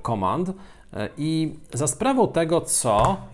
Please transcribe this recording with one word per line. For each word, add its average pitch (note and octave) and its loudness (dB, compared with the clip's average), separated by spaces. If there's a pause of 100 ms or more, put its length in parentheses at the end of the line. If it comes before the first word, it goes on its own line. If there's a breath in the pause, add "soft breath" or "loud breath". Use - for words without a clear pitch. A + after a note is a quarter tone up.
Command, A#2 0 (440 loud breath)
e, G#2 -6
i D#3+ -2 (180)
za B2+ -2
sprawą A#3+ 2
tego, E3 0
co B2+ 2 (180)